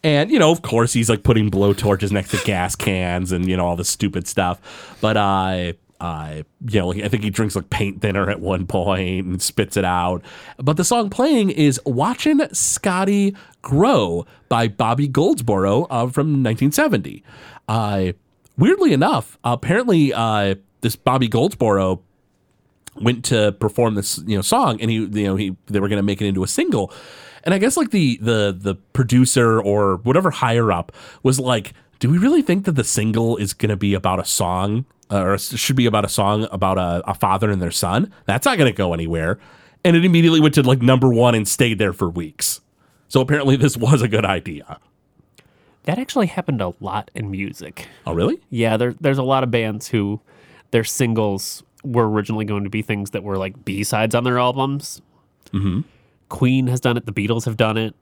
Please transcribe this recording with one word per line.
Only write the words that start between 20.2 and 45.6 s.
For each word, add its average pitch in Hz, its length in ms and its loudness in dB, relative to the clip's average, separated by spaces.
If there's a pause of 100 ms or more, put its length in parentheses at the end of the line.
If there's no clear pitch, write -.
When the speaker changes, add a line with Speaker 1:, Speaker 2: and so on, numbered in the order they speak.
Speaker 1:
this 117 140 -2
Bobby 127 320 0
Goldsboro 107 720 0 (1000)
went 120 260 0
to 107 260 2
perform 110 420 0
this, - 320 -4
you 107 100 -2
know, 95 60 -2
song, 208 400 0
and 113 80 -2
he, 113 60 0
you 104 280 -2
know, 98 120 0
he, 95 200 -4 (100)
they 101 140 -2
were 98 80 -2
gonna 101 140 0
make 101 180 -2
it 104 60 -2
into 95 180 -2
a - 40 -4
single. 208 440 -2 (520)
And 180 100 2
I 190 40 0
guess, 240 180 2
like, 302 140 0
the, 147 300 2
the, 107 380 0
the 98 160 -4 (180)
producer 123 680 4
or 101 360 2
whatever 143 320 2
higher 117 420 0
up 85 200 -4 (300)
was 135 180 2
like, 123 320 -2 (280)
"Do 123 100 2
we 170 80 4
really 277 240 4
think 196 240 0
that 180 60 0
the 131 120 0
single 113 540 0
is 101 160 -4
gonna 104 220 -2
be 98 180 0
about 92 260 0
a - 40 -6
song, 101 600 -2 (260)
uh, 101 100 0
or 95 140 0
s-, - 220 -6
should 127 200 -2
be 123 100 4
about 107 180 2
a - 40 -4
song 104 420 0
about 95 280 0
a, 87 300 -2
a 98 60 -4
father 98 360 0
and 95 120 0
their 85 80 -4
son? 104 420 -2 (120)
That's 101 220 -2
not 254 120 2
gonna 131 140 4
go 90 220 -2
anywhere." 82 440 -2 (460)
And 170 120 6
it 170 80 4
immediately 165 360 6
went 151 140 4
to, 147 80 6
like, 127 200 4
number 131 260 6
one 120 280 4
and 107 100 0
stayed 113 320 0
there 98 140 2
for 87 160 -4
weeks. 85 520 -6 (480)
So 131 120 2
apparently 139 360 2
this 123 200 0
was 117 260 2
a 120 60 0
good 107 160 0
idea. 85 560 -6 (1040)